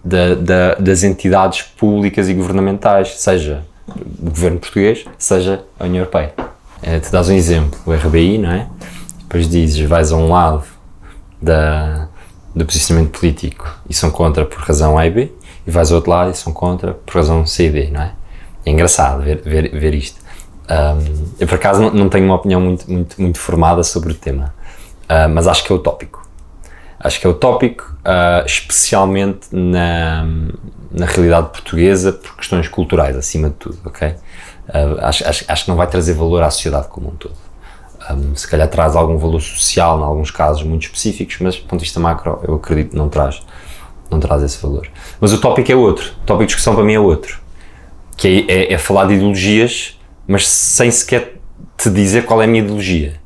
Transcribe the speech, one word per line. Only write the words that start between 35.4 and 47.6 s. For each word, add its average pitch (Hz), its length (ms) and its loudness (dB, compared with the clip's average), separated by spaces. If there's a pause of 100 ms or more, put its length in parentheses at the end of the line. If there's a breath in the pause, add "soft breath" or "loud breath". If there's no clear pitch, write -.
acho 78 160 -2
que 98 60 -4
não 87 60 0
vai 85 120 2
trazer 87 240 0
valor 82 300 0
à 78 80 2
sociedade 76 360 -4
como - 220 -12
um 76 80 -10
todo. - 180 -14 (760 loud breath)
Ahm, 71 280 -2
se - 100 -10
calhar 78 220 2
traz 78 260 2
algum 82 220 2
valor 80 240 0
social, 82 580 0
em 76 60 -2
alguns 76 260 -2
casos 76 320 0
muito 80 200 -2
específicos, - 580 -6
mas 92 160 -2
do - 60 -14
ponto 87 180 -6
de 82 60 -8
vista - 120 -6
macro, 82 480 -2
eu 76 80 0
acredito 76 360 -2
que 73 60 -8
não 76 120 0
traz, 71 340 -2 (680 loud breath)
não 80 120 0
traz 76 240 0
esse - 180 -6
valor. 71 260 -6 (320 loud breath)
Mas 104 120 4
o 110 80 2
tópico 127 320 2
é - 20 6
outro, 113 380 2 (100)
o - 40 -6
tópico 110 180 2
de - 40 -2
discussão - 280 2
para 110 80 4
mim 107 80 4
é 107 80 4
outro, 90 400 0 (760 soft breath)